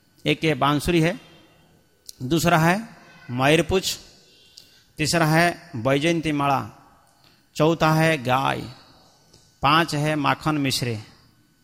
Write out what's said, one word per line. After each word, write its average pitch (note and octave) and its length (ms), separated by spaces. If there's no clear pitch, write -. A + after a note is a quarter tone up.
एक D3 180
ये D#3+ 100
बांसुरी D3 480
है, F3 180
दूसरा E3 340
है F3+ 320
मयूरपुछ, D#3 680
तीसरा D#3 280
है E3+ 500
वैजयंती C#3+ 560
माला, C#3 380
चौथा D#3 380
है D#3+ 300
गाय, C3 380
पांच D#3 340
है D3+ 200
माखन C#3+ 400
मिश्री, B2+ 440